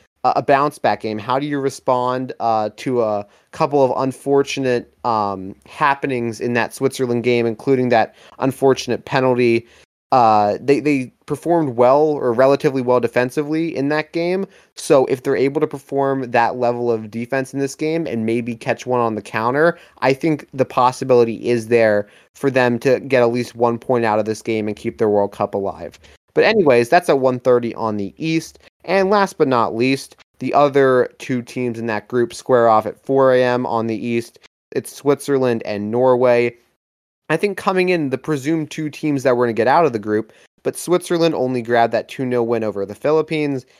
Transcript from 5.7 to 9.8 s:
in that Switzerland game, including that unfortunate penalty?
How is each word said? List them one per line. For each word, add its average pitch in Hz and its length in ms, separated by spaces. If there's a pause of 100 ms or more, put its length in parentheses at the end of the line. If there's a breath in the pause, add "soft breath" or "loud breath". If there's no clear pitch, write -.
in 120 140
that 117 220
Switzerland 123 480
game, 120 240
including 127 420
that 113 240 (240 loud breath)
unfortunate 127 680
penalty? 123 600 (440 soft breath)